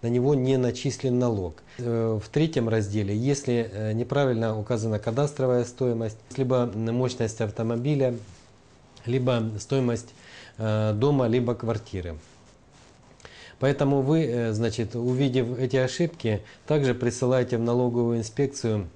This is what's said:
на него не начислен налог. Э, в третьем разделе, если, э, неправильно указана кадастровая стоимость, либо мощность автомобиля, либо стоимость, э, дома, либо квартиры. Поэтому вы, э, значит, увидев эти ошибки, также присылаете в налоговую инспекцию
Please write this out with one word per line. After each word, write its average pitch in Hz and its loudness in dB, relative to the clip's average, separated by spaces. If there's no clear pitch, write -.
на 117 -4
него 123 2
не 131 2
начислен 123 0
налог. 107 -2
Э, 113 0
в - -12
третьем 151 0
разделе, 107 0
если, 120 0
э, 107 -4
неправильно 117 0
указана 107 -2
кадастровая 127 0
стоимость, 117 -2
либо 127 2
мощность 113 -2
автомобиля, 120 0
либо 123 2
стоимость, 120 0
э, 107 2
дома, 131 2
либо 120 2
квартиры. 101 -6
Поэтому 139 2
вы, 151 2
э, 117 0
значит, 110 -2
увидев 127 0
эти 131 0
ошибки, 127 0
также 139 2
присылаете 123 0
в 113 0
налоговую 120 0
инспекцию 110 -2